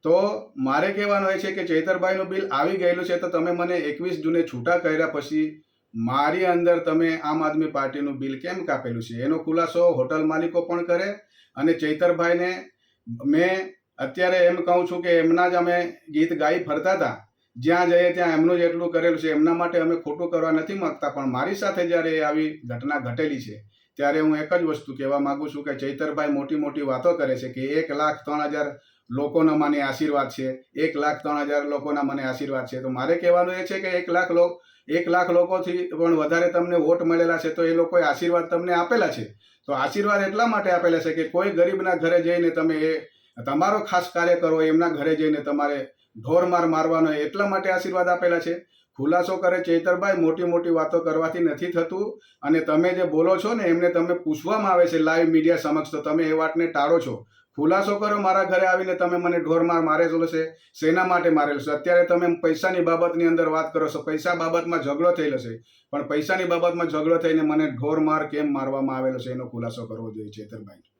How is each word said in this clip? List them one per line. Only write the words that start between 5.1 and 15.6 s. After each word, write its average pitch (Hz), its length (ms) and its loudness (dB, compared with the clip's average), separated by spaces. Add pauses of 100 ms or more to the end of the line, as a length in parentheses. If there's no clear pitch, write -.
પછી 151 280 -2 (500)
મારી 143 600 0
અંદર 170 260 4
તમે 165 400 2
આમ 151 240 -2
આદમી 156 320 -2
પાર્ટીનું 139 440 -4
બિલ 135 200 -6
કેમ 180 260 -8
કાપેલું 120 440 -4
છે? 117 160 -10
એનો 160 180 0
ખુલાસો 165 400 0 (160)
હોટલ 156 320 0
માલિકો 170 380 -2
પણ 170 180 -2
કરે 180 220 0 (480)
અને 165 160 2
ચૈતરભાઈને 170 760 0 (760)
મેં 185 440 2 (280)
અત્યારે 180 500 0
એમ 175 160 2
કહું 175 240 2
છું 175 180 -6
કે 170 140 4
એમના 170 320 4
જ 180 40 0
અમે 175 220 2 (360)